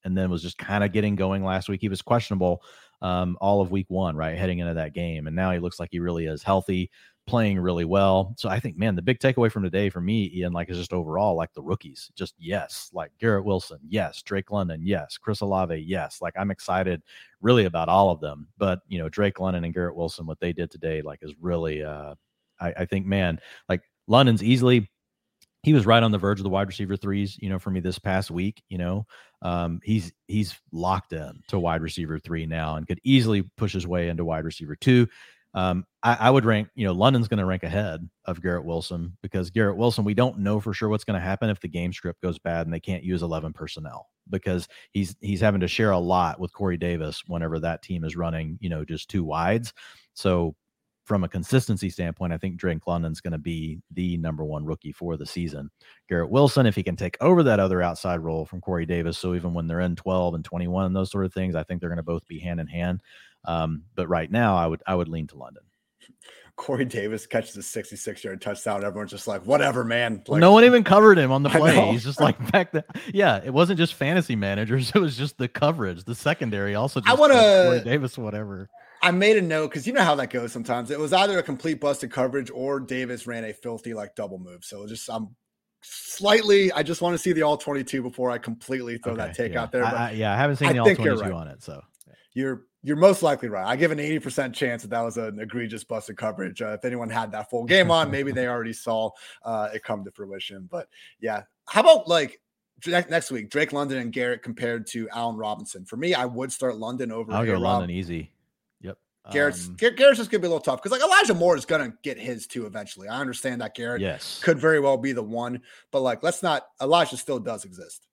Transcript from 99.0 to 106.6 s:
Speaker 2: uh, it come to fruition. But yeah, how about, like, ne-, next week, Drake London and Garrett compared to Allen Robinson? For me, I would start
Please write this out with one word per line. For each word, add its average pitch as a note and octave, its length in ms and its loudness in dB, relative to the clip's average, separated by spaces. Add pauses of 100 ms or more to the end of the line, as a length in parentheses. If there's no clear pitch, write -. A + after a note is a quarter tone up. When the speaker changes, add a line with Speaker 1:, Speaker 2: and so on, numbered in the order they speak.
Speaker 2:
uh, G#2+ 300 -4
it A2 100 -10
come G#2 220 -6
to G2 60 -14
fruition. G2 600 -14
But F2 160 -10 (320)
yeah, G#2+ 260 -6 (220)
how - 140 2
about, C4 280 8
like, D#3 320 0 (460)
ne-, F3 220 2
next E3 220 -2
week, A2 180 -8
Drake D3+ 240 -2
London C#3 260 -2
and A#2+ 140 -6
Garrett B2 300 -4
compared A#2 460 -6
to A2+ 260 -8
Allen A#2 220 -4
Robinson? G#2 500 -10
For A2 100 -12
me, E3+ 160 -2
I B2+ 140 0
would B2 260 -6
start B2 240 -4